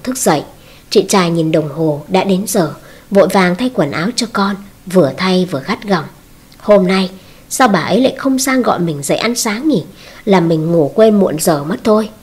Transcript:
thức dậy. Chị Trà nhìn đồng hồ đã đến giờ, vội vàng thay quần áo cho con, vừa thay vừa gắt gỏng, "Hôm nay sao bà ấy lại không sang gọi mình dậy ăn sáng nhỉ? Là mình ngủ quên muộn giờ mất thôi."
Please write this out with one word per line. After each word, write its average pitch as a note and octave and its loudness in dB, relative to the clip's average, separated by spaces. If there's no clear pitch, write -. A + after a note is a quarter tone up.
thức B3+ -6
dậy. D3+ 0
Chị F#3+ 2
Trà F3+ 2
nhìn E3 0
đồng D#3 0
hồ D3+ -2
đã F#3 0
đến F#3+ 0
giờ, D#3+ -2
vội F#3+ 4
vàng F#3 2
thay B3+ -2
quần D3+ -2
áo D#3+ -4
cho A3+ -4
con, G3+ -2
vừa F3+ 2
thay F#3 0
vừa C3+ -4
gắt A#3 -6
gỏng, F3+ -2
"Hôm G3 4
nay F#3+ 0
sao C4 2
bà F#3+ 0
ấy F#3 0
lại C4 2
không C4+ 0
sang C4 0
gọi - 0
mình D#3 -4
dậy E3 0
ăn A#3+ -2
sáng A#3+ -4
nhỉ? G#3 0
Là F#3+ 4
mình E3 0
ngủ D#3+ 2
quên A3 4
muộn - 0
giờ D3+ 0
mất D3+ -6
thôi." G#3+ 0